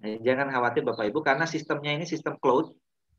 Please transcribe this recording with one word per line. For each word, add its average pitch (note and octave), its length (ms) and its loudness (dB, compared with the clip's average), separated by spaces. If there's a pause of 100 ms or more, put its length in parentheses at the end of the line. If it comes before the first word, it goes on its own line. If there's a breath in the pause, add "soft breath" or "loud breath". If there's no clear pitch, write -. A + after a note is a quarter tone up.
Eh, G#2+ 220 -6
jangan C3 260 2
khawatir B2 320 0
Bapak A2+ 320 -2
Ibu, D#3 80 -2
karena C#3+ 240 2
sistemnya D3 480 -4
ini E3 160 -4
sistem D3+ 320 -6
cloud. C#3 320 4 (440)